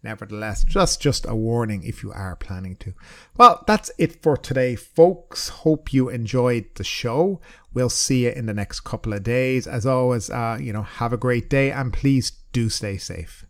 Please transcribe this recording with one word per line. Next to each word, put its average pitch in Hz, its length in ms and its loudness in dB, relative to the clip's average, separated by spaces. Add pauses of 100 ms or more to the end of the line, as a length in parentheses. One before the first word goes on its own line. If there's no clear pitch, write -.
nevertheless, 107 600 -4
just, - 380 2
just - 260 0
a 113 60 -2
warning 110 480 0
if - 200 -10
you 98 100 -10
are 92 240 -8
planning 92 400 -10
to. - 180 -12 (420)
Well, 240 300 8
that's - 320 0
it 165 240 -2
for 151 160 2
today, 127 380 -2
folks. - 760 2
Hope - 420 0
you 127 160 4
enjoyed 120 580 0 (100)
the - 80 -8
show. 160 560 -2 (340)
We'll 123 160 0
see 127 340 0
you 120 60 2
in 117 160 -8
the 107 80 -4
next 101 260 -6
couple - 320 -6
of 101 120 -6
days. 127 420 0
As 113 180 -4
always, 127 460 0
uh, 117 280 -4
you 123 140 -8
know, 107 100 -4
have 117 300 -4
a 120 60 -4
great 123 320 0
day 135 200 4
and 131 220 -4
please 135 400 2 (200)
do 117 180 0
stay 101 260 -6
safe. - 540 -12